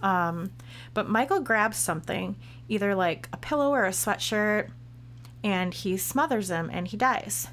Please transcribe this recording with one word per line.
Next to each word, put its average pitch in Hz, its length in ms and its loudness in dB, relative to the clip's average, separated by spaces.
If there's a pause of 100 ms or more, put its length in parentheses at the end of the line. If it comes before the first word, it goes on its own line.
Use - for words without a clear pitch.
Um, 175 480 2 (420)
but - 160 0
Michael 277 320 4
grabs 220 360 2
something, 185 580 -2 (340)
either, 202 240 2
like, 175 400 2
a - 40 -10
pillow 285 340 2
or 254 140 4
a 185 40 4
sweatshirt, 208 800 0 (760)
and 185 300 2
he 190 240 -2
smothers 240 520 0
him 165 220 0
and 180 160 -4
he 208 100 -8
dies. 247 560 0